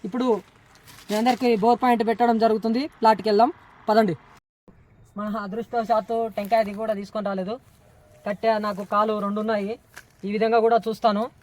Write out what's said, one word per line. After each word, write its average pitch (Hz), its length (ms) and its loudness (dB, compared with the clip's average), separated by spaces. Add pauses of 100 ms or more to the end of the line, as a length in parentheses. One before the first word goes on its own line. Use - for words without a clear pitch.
ఇప్పుడు 254 200 -2 (800)
మీ 202 140 -4
అందరికీ 240 280 2 (140)
బోర్ 233 200 4
పాయింట్ 233 280 2
పెట్టడం 233 340 2
జరుగుతుంది. 226 380 0 (160)
ప్లాట్కి 220 320 2
వెళ్దాం 226 200 4 (380)
పదండి. 214 260 2 (1000)
మన 208 120 -8 (180)
అదృష్టవశాత్తు 226 720 -2 (200)
టెంకాయ 214 280 0
అది 208 80 -8 (100)
కూడా 220 180 -2
తీసుకొని 202 300 -8
రాలేదు. 196 260 -6 (680)
కట్టె 220 260 0 (140)
నాకు 202 160 -6 (100)
కాలు 214 200 2 (120)
రెండు 208 200 -4
ఉన్నాయి, 214 300 -4 (520)
ఈ 202 100 -4
విధంగా 226 300 2
కూడా 233 200 4
చూస్తాను. 220 380 0 (180)